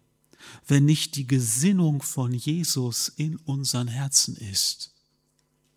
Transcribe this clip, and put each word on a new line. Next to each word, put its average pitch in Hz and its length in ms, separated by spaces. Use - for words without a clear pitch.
wenn 143 180
nicht 151 300
die 139 100
Gesinnung 139 800
von 123 300
Jesus 131 720
in 156 300
unseren 127 500
Herzen 135 480
ist. - 640